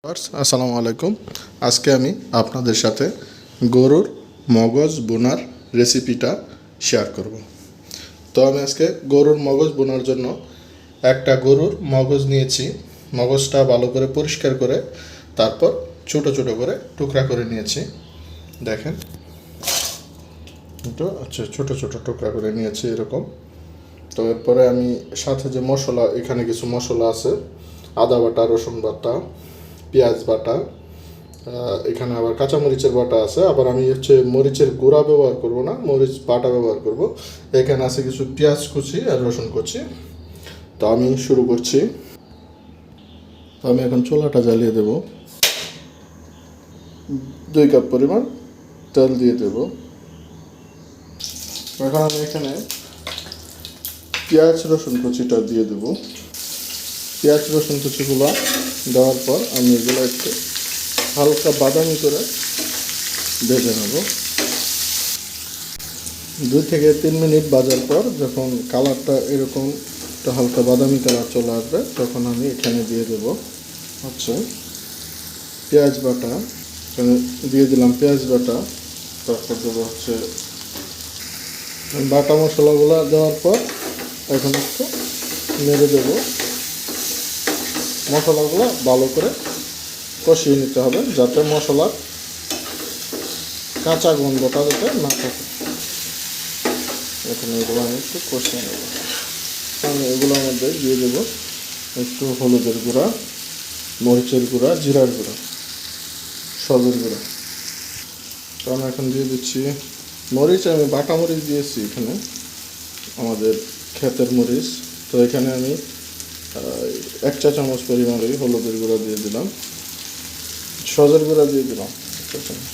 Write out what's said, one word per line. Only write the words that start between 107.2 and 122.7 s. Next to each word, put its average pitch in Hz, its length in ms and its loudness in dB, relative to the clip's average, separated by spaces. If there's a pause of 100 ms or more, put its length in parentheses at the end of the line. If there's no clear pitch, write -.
তো - 120 -8
আমি 135 180 -2
এখন 131 220 -6
দিয়ে 135 180 0
দিচ্ছি 131 280 -4 (760)
মরিচ, 175 280 4 (120)
আমি 151 100 4 (100)
বাটা 143 240 0
মরিচ 165 300 0
দিয়েছি 143 280 -2 (100)
এখানে, 120 260 -4 (1080)
আমাদের 110 320 0 (420)
ক্ষেতের 127 420 0
মরিচ। 120 300 0 (420)
তো 131 60 -4 (100)
এখানে 131 320 0
আমি, 131 220 -2
আহ, - 1500 -8
এক 139 120 -2
চা 147 140 6
চামচ 131 340 -2
পরিমাণ 120 380 2
ওই 135 140 0
হলুদের 117 400 0
গুঁড়া 110 240 2
দিয়ে 107 200 -4
দিলাম, 113 200 -4 (1500)
সজের 151 340 6
গুঁড়া 156 240 6
দিয়ে 135 180 2
দিলাম 101 200 -8 (300)
এক - 120 -12
চা 151 140 -8
চামচ। 131 280 -10